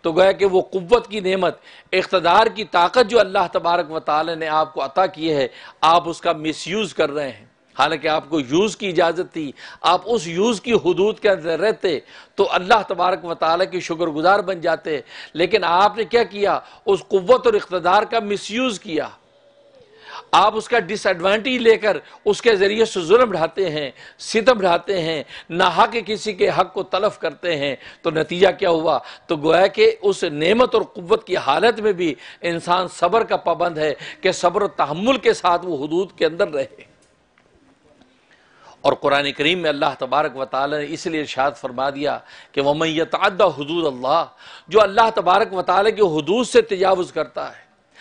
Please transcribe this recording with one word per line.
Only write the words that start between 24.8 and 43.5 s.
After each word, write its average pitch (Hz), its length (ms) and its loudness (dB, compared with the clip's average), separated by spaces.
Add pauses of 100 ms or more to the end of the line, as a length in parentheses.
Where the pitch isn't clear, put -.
हैं, 156 260 -4 (260)
नाहक 185 440 2 (100)
किसी 208 280 -6
के 190 160 2
हक़ 175 240 0
को 196 120 -6
तलफ 196 320 -2
करते 185 380 -6
हैं, 139 220 -4 (260)
तो 170 80 -2
नतीजा 175 420 2
क्या 185 160 -2
हुआ? 160 280 0 (320)
तो 165 80 0
गोया 160 320 4
कि 220 180 4 (160)
उस 190 220 0
नेमत 180 500 2
और 202 100 2
कुव्वत 190 380 -4
की - 140 -4
हालत 170 420 2
में 208 140 0
भी 170 220 -2 (280)
इंसान 175 460 -2
सब्र 202 340 0
का 196 160 -2
पाबंद 165 400 -2
है 151 160 -2 (280)
कि 185 100 2
सब्र 180 300 0
और 190 140 -4
तहम्मुल 180 420 0
के 226 160 2
साथ 175 300 0
वो 170 120 -4
हुदूद 160 420 -4
के 170 60 2
अंदर 170 240 0
रहे। 135 360 -8 (2000)
और 139 120 4
कुरान 143 380 0
करीम 165 260 0
में 160 100 -2
अल्लाह 143 260 -2
तबारक 135 400 -2
व 135 120 -6
तआला 143 300 -4
ने 147 100 -6
इसलिए 156 340 -6
इरशाद 139 340 -4
फरमा 131 360 -6
दिया 139 300 -6 (320)
कि 139 80 -2
"वमन 151 280 0
यतअद्दा 170 580 0
हुदूद 156 400 -4